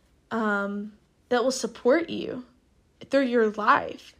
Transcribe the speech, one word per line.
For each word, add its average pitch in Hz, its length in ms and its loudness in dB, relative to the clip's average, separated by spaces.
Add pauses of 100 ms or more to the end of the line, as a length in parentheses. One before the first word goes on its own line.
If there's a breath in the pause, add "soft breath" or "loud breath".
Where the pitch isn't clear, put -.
(320 soft breath)
um, 208 600 -2 (380)
that 247 140 2
will 262 80 2
support 254 580 0
you 165 340 -8 (640)
through 269 160 4
your 233 260 2
life. - 680 -2